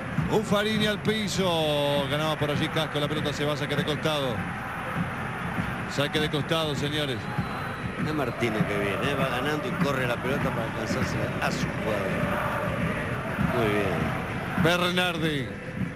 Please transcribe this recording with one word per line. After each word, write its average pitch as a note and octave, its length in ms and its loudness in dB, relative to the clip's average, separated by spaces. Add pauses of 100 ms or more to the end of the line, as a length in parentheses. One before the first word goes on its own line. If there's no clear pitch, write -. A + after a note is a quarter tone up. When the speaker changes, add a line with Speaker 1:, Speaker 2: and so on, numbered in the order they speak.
(300)
Speaker 1:
Buffarini G#3+ 560 2
al G#3 160 2
piso. D#3 1080 2
Ganaba D3+ 280 0
por D3 120 0
allí C#3+ 180 2
Casco. D3 300 0
La D3 80 2
pelota D3 280 0
se D3 100 -2
va D3 80 2
a D3 40 -2
saque C#3 200 -2
de - 80 2
costado. C#3+ 500 0 (1600)
Saque C#3+ 260 0
de D3+ 100 2
costado, D3+ 440 0
señores. C#3+ 440 -2 (880)
Speaker 2:
Es D3+ 80 0
Martínez A#2 520 0
que G2+ 120 0
viene, G2+ 320 0
¿eh? C#3+ 40 0
Va C3+ 140 2
ganando C#3+ 400 0
y - 40 -2 (120)
corre C3+ 220 2
la A#2+ 100 2
pelota C3 340 0
para A#2+ 140 0
alcanzársela A2 600 -2 (180)
a D3 80 2
su - 160 0
jugador. - 420 -2 (1500)
Muy A2+ 180 4
bien. - 920 0
Speaker 1:
Bernardi. E3+ 1000 2 (300)